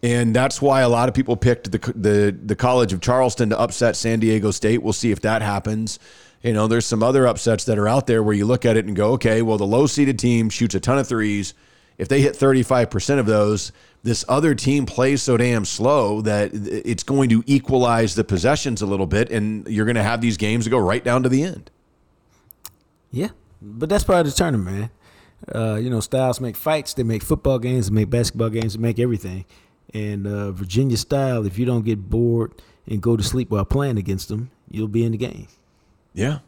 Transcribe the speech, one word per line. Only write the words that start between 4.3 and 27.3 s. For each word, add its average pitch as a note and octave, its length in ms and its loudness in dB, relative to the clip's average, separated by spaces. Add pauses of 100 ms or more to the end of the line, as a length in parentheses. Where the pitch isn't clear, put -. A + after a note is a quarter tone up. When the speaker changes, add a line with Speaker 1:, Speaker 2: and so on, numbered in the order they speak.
Speaker 1:
State. A2 320 0
We'll G#2 100 -2
see A#2 180 0
if G2 120 -2
that A2 200 0
happens. G#2+ 560 -4 (440)
You A#2+ 120 0
know, G#2+ 140 2
there's A#2 180 2
some G#2+ 160 0
other C3 240 4
upsets A2+ 380 0
that A2 140 0
are G#2 100 2
out B2 180 2
there A2+ 160 2
where G#2 120 2
you G2+ 120 2
look B2 180 0
at A2+ 120 4
it G#2+ 100 0
and G2+ 100 -4
go, G#2 160 2
"Okay, A#2 300 2
well, A2 160 0
the G2+ 80 -2
low-seeded C3+ 520 2
team A#2 300 2
shoots G#2+ 260 -2
a F#2+ 60 0
ton C3 180 0
of B2+ 80 -2
threes. G#2 460 -2 (460)
If F#2 100 -6
they C#3 140 4
hit C#3 120 2
thirty-five B2+ 560 2
percent C3+ 300 0
of A2+ 60 0
those, G#2 460 0 (320)
this A2+ 220 -2
other D3 280 2
team C3 320 0
plays C3 340 0
so B2 160 0
damn A#2 300 2
slow A2 560 0
that G#2 320 0
it's G#2 480 -4
going C3+ 260 0
to A2+ 160 4
equalize B2 680 2
the A2 100 0
possessions A#2 560 0
a G#2+ 60 -4
little F#2+ 200 0
bit, G2+ 240 0
and G#2+ 380 -4
you're G#2+ 160 0
gonna A2+ 180 0
have A2+ 200 0
these A2+ 160 0
games A2 300 0
go B2 100 2
right G#2 260 2
down B2 200 2
to B2+ 40 2
the C3 140 2
end." - 280 -8 (1400)
Speaker 2:
Yeah, D#3+ 200 -4 (300)
but A2+ 300 -6
that's G3+ 140 2
part F3+ 160 4
of D#3+ 60 2
the C#3 60 -2
tournament, G#2 460 0
man. G#2 120 -6 (640)
Uh, A2 220 -2
you A#2 140 -4
know, A#2 100 -2
styles B2+ 400 -2
make A#2+ 160 -6
fights. D#3 380 -4
They C3 80 -4
make A2+ 200 -2
football C3+ 360 0